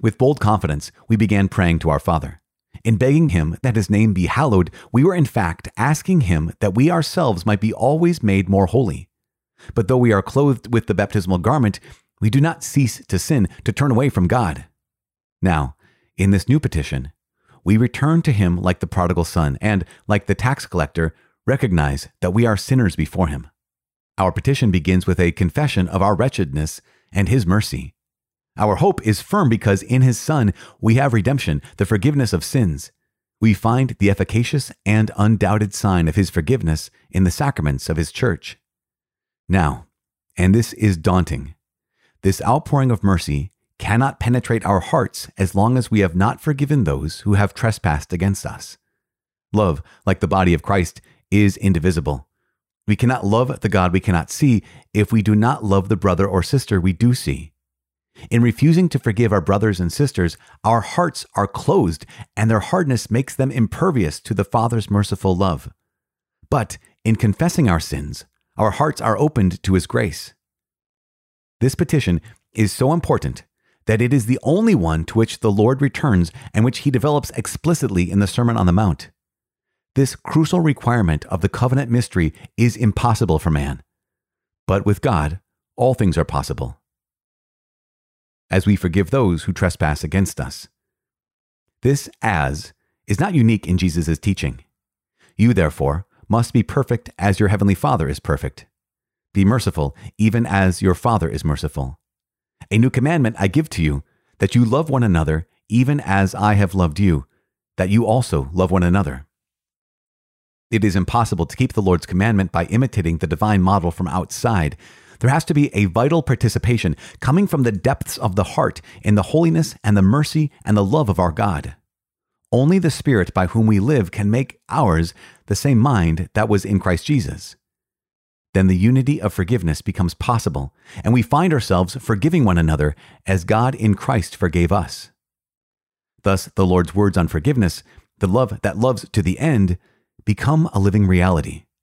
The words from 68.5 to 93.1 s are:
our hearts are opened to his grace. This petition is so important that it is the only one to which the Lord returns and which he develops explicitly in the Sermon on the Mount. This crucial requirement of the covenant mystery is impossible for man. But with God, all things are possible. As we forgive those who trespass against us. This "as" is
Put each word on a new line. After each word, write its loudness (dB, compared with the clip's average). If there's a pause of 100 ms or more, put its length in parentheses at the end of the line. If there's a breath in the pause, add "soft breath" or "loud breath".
our 0
hearts -2
are -2
opened 0
to 0
his 2
grace. -4 (1300)
This 0
petition 0 (320 soft breath)
is 0
so 0
important -2 (420)
that 2
it 2
is 2
the 0
only 2
one 0
to -4
which 0
the 0
Lord 2
returns 0 (220 loud breath)
and 2
which -2
he -2
develops 0
explicitly -2
in 0
the 2
Sermon -2
on 0
the 4
Mount. 0 (840)
This 0
crucial 0
requirement 0
of -6
the 0
covenant -2
mystery 0 (240 loud breath)
is 2
impossible 0
for -2
man. -4 (840)
But 0
with 0
God, -2 (360)
all 2
things 0
are 2
possible. -6 (1700)
As 0
we 4
forgive 0
those 0
who -4
trespass -2
against -2
us. -12 (1120)
This 0 (120)
"as" -2 (340)
is -2